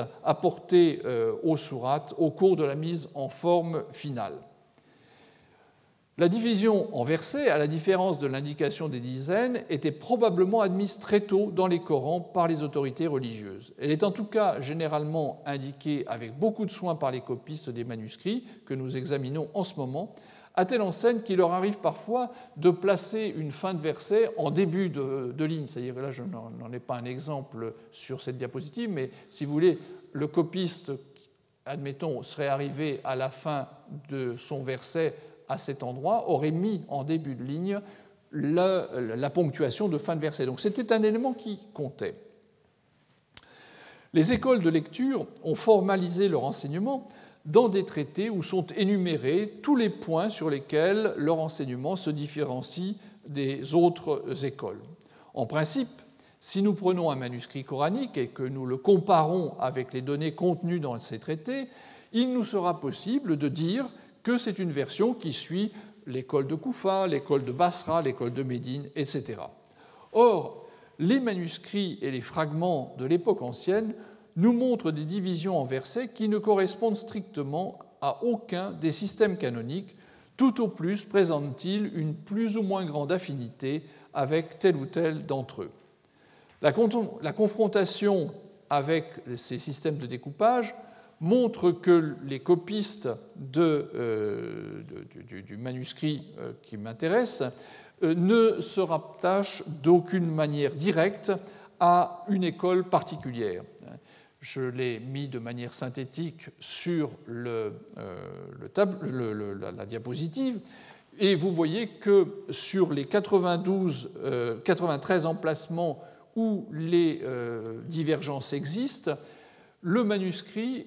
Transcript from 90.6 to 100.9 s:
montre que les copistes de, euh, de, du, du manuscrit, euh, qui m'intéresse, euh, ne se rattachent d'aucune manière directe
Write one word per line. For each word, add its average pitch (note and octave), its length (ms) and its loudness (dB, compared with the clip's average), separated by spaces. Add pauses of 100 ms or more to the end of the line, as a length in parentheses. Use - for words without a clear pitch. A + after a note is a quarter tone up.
montre F#3+ 500 4
que E3+ 540 4
les C3+ 160 -6
copistes F3+ 680 0 (280)
de, D3 580 2
euh, G#2+ 880 -4 (320)
de, - 80 -16
du, G2 200 -14
du G2+ 160 -16
manuscrit, B2+ 640 -6 (140)
euh, A#2 140 -8 (100)
qui A2 160 -14
m'intéresse, D#3+ 640 0 (600)
euh, D#3+ 120 4
ne A3 480 6
se - 180 -4
rattachent F3+ 800 0 (200)
d'aucune F3 440 6
manière D3 480 2
directe F3 560 2 (480)